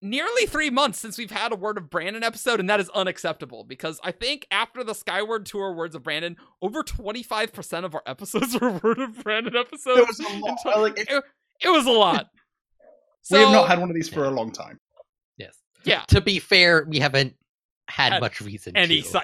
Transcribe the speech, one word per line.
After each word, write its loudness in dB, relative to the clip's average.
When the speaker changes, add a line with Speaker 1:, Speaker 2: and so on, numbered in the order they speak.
Speaker 1:
nearly -2
three -2
months 0
since -12
we've -10
had -4
a -6
Word -6
of -12
Brandon -6
episode, -2
and -2
that 4
is -2
unacceptable, -6
because -10
I -6
think -6
after -4
the -8
Skyward -4
Tour -6
Words -8
of -14
Brandon, -6
over -4
twenty-five -6
percent -10
of -10
our -8
episodes -4
<laughs> 0
were 0
Word 0
of -8
Brandon -2
episodes. 0
Speaker 2:
There 8
was -8
a -6
lot. -6
Speaker 1:
Enti-, 2
Speaker 2:
Like, 0
if -6
Speaker 1:
it, 0
it 2
was 4
a 2
lot. 4
Speaker 2:
<laughs> -20
We 8
have 12
Speaker 1:
So 8
Speaker 2:
not 8
had 4
one -2
of -4
these -2
for -4
Speaker 3:
Yeah. 0
Speaker 2:
a -2
long -4
time. -16
Speaker 3:
Yes. -18
Speaker 1:
Yeah. 0
Speaker 3:
To 8
be 0
fair, 6
we -2
haven't 0
had 2
Speaker 1:
Had 0
Speaker 3:
much -4
reason -10
Speaker 1:
any 4
Speaker 3:
to. -10
Speaker 1:
si-, 0